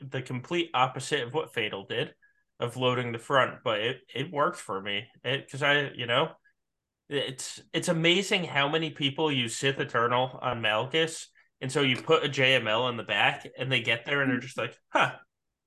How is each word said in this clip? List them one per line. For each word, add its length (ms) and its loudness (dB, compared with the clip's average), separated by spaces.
the 140 -6
complete 520 -4
opposite 480 0
of 120 -8
what 200 -4
Fatal 320 -4
did, 280 -4
of 160 -4
loading 360 0
the 60 -6
front, 460 2
but 160 0
it, 200 -2
it 180 -6
worked 260 0
for 220 -8
me. 260 -4
It, 260 -4
'cause 120 -6
I, 320 2
you 120 -6
know, 260 2
it's, 520 -6
it's 160 -2
amazing 560 2
how 240 2
many 220 0
people 400 0
use 260 -2
Sith 220 0
Eternal 640 0
on 200 -2
Malgus, 640 0
and 100 -6
so 120 2
you 140 4
put 280 4
a 40 0
J 260 4
M 120 2
L 220 2
in 80 -4
the 80 -6
back, 420 2
and 120 -4
they 120 2
get 240 0
there, 160 2
and 80 2
they're 100 2
just 180 -12
like, 180 -6
"Huh, 240 2